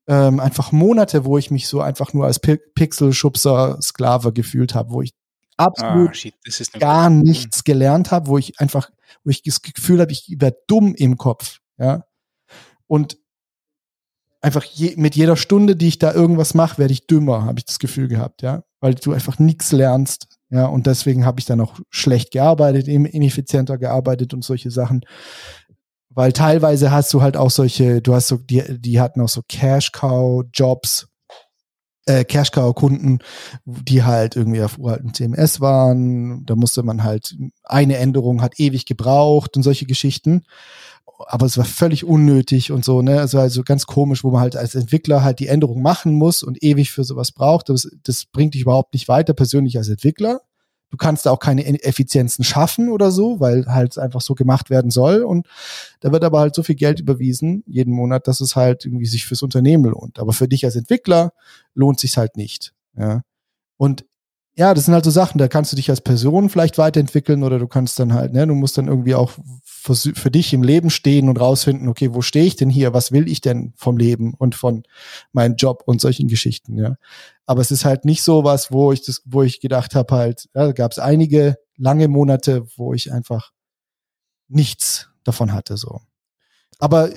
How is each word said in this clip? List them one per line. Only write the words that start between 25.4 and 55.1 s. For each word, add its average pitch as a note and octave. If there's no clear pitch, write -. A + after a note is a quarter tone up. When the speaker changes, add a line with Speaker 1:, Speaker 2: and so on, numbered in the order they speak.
Speaker 1:
weil B2+
teilweise D3+
hast C#3+
du C3+
halt C3+
auch C3
solche, B2
du B2
hast B2+
so, C3
die, B2+
die A#2+
hatten B2
auch A#2
so A#2
Cash-Cow-Jobs, B2+
äh, C3
Cash-Cow-Kunden, C3+
die B2+
halt A2+
irgendwie A2+
auf G#2
uralten A#2+
C -
M A#2+
S D#3
waren, B2+
da A#2
musste A#2+
man A2
halt, G#2+
eine C#3
Änderung B2
hat B2
ewig C3+
gebraucht C#3+
und C#3
solche C#3
Geschichten, C#3
aber B2
es B2
war A#2+
völlig D#3
unnötig D3
und B2+
so, B2+
ne, C#3
also, C3+
also B2+
ganz C#3
komisch, C#3+
wo C3
man B2+
halt B2
als A#2+
Entwickler C#3
halt C3
die C#3
Änderung C3
machen D#3+
muss D#3
und -
ewig C#3+
für C#3
sowas B2+
braucht, D#3
das, B2+
das -
bringt D3
dich C3
überhaupt -
nicht -
weiter, D3+
persönlich C3+
als G#2+
Entwickler, F3+
du -
kannst D#3
da C#3
auch C3
keine C#3
E-, C#3
Effizienzen C3
schaffen E3+
oder G3+
so, G#3
weil B2+
halt B2
einfach B2+
so C3+
gemacht D3
werden B2+
soll. C#3+